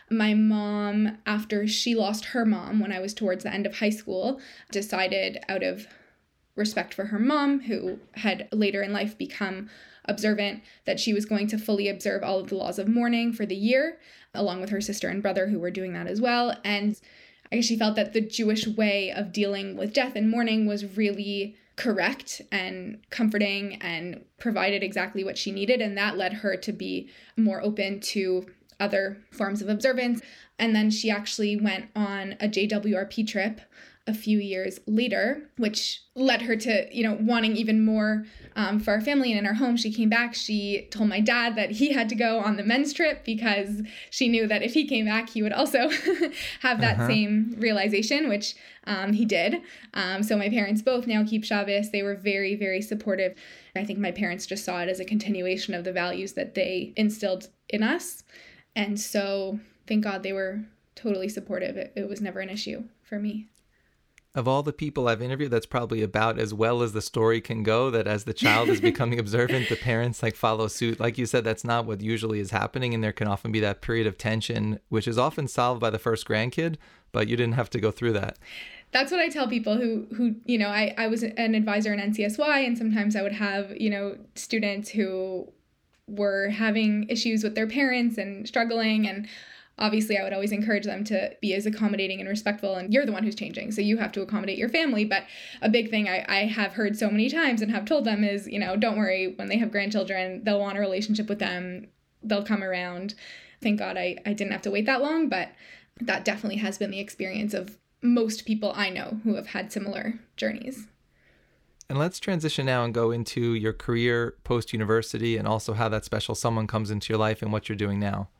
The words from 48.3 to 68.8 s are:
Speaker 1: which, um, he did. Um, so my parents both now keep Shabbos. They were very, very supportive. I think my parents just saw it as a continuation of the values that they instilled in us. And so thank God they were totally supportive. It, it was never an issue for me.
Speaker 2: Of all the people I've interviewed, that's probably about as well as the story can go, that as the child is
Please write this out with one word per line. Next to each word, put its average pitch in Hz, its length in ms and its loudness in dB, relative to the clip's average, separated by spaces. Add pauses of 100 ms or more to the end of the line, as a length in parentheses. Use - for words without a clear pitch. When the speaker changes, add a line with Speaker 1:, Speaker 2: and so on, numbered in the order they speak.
Speaker 1:
which, - 260 -2 (300)
um, 196 260 0
he 214 140 4
did. 208 360 2 (320)
Um, 196 300 0
so 214 140 2
my 202 100 0
parents 214 340 2
both 247 240 2
now 214 200 2
keep 214 180 0
Shabbos. 208 480 0
They 202 100 0
were 202 140 -2
very, 196 400 0
very 196 260 -2
supportive. 190 540 -2 (400)
I 190 80 -4
think 202 160 -6
my 185 120 -2
parents 180 340 -4
just 202 180 -8
saw 180 160 -4
it 175 80 -4
as 185 140 -2
a 185 40 -8
continuation 190 680 -2
of 175 100 -4
the 185 80 -4
values 180 420 -2
that - 220 -6
they 185 400 -2
instilled 208 540 0 (180)
in 214 160 -2
us. 320 400 -2 (500)
And 208 240 -2
so 196 640 -2 (260)
thank 214 200 2
God 190 180 -6
they 196 80 -4
were 190 320 -4 (320)
totally 202 320 -2
supportive. 196 480 -6
It, - 220 -8
it 202 100 -4
was 208 140 -6
never 190 180 -6
an 190 100 -6
issue 208 360 -8 (180)
for 208 160 -8
me. 214 280 -6 (880)
Speaker 2:
Of 127 120 0
all 135 140 4
the 147 120 -2
people 139 340 -2
I've 113 140 2
interviewed, 131 280 -2
that's 113 160 0
probably 117 380 -2
about 110 340 2
as 107 160 0
well 117 300 4
as 110 100 -2
the 107 80 -2
story 113 400 2
can 110 220 -4
go, 117 260 4
that 113 160 2
as 104 200 0
the 113 100 -4
child 113 340 4
is - 120 4